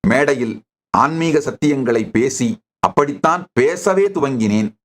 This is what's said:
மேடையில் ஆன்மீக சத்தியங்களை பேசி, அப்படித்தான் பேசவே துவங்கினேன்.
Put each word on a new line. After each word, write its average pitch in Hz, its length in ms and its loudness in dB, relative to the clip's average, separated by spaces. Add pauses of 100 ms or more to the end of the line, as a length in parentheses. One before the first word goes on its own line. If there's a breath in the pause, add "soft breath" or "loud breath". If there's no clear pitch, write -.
மேடையில் 127 540 0 (280)
ஆன்மீக 156 480 0
சத்தியங்களை 135 720 -2
பேசி, 120 480 -2 (200)
அப்படித்தான் 160 720 0
பேசவே 185 560 2
துவங்கினேன். 110 640 -2 (100)